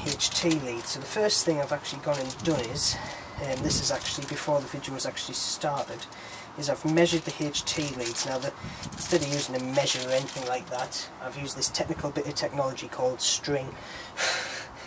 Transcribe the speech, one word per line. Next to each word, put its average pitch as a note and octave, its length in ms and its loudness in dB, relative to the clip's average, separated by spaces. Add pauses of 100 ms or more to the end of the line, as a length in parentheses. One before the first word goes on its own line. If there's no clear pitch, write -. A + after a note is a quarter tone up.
H - 240 2
T - 200 2
leads. C3 420 0
So C3 100 -4
the C3+ 40 -8
first G#3 400 4
thing D#3 140 4
I've C#3+ 140 0
actually C#3+ 300 -4
gone C#3+ 160 2
and C3 260 -4
done D3+ 220 4
is, - 280 2 (480)
um, C4 180 0
this - 200 2
is - 100 2
actually - 360 -2
before D3 340 2
the B2+ 60 -4
video C3+ 260 -6
was C3 120 -2
actually - 300 -4
started, - 720 -2 (520)
is C#3+ 120 0
I've C3+ 160 2
measured E3 380 6
the D3+ 220 -2
H D3 200 0
T C#3+ 320 0
leads. A#2+ 280 0
Now, C3 120 0
the, C3+ 160 -2 (400)
instead E3 300 4
of C#3 40 0
using C#3 300 0
a - 20 0 (160)
measure C#3+ 320 2
or C4 60 2
anything - 340 0
like B3 220 0
that, - 400 -4 (120)
I've - 160 -8
used C#3+ 200 -4
this C3+ 100 4
technical D#3 440 0
bit D3 160 -2
of C#3+ 80 -4
technology C3 520 0
called B2+ 320 0
string. C3 560 0 (400)
<laughs> - 400 0 (320)